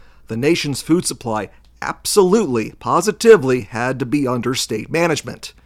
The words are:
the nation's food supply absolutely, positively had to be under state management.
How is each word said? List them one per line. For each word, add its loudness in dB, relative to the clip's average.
the -8
nation's -2
food 0
supply -6
absolutely, 0
positively 4
had -6
to -6
be -2
under -2
state -6
management. -4